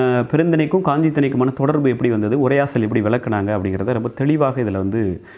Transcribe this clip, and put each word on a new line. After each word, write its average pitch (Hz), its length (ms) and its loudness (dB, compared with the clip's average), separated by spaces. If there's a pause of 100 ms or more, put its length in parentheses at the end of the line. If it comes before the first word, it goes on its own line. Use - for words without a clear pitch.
(200)
பெருந்தணைக்கும் 156 600 2
காஞ்சி 160 280 2
திணைக்குமான 135 440 0
தொடர்பு 143 360 0
எப்படி 123 220 0
வந்தது, 113 380 0
உரையாசல் 139 320 0
எப்படி 110 220 0
விளக்குனாங்க 107 520 -2
அப்படிங்கிறத 98 380 -2
ரொம்ப 120 160 -4
தெளிவாக 135 540 0
இதுல 107 80 -2
வந்து 95 500 -2 (180)